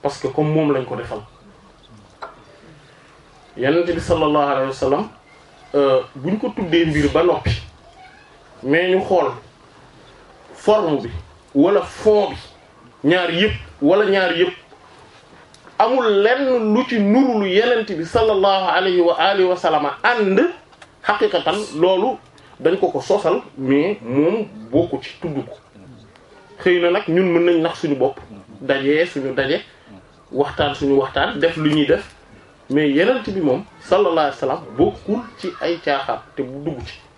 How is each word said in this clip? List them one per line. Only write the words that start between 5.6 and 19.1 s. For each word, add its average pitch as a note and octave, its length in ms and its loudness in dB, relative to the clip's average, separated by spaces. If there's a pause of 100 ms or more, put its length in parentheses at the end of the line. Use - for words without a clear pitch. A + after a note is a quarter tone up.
euh, C3+ 260 2 (140)
buñ D#3+ 240 -4
ko - 160 -4
tuddee E3+ 300 2
mbir D3 280 0
ba D#3+ 100 2
noppi, E3+ 280 0 (1120)
mais E3 260 2
ñu F#3+ 120 4
xool E3+ 300 0 (1200)
forme F3 480 0
bi A2+ 80 -10 (460)
wala F3+ 260 4
fond G#3 480 2
bi, C3 60 -10 (760)
ñaar F3 220 2
yëpp, G3 220 0 (280)
wala F#3 240 4
ñaar F#3+ 300 2
yëpp, F3+ 180 0 (1300)
amul A#3 280 2 (160)
lenn A#3+ 500 2
lu B3+ 160 2
ci A#3+ 100 -2
nuru A3+ 420 2
lu G3+ 80 -2
Yonent A3+ 380 2
bi, E3 180 -6
sallallahu G3 640 2
alayhi F3+ 320 2
wa E3+ 180 4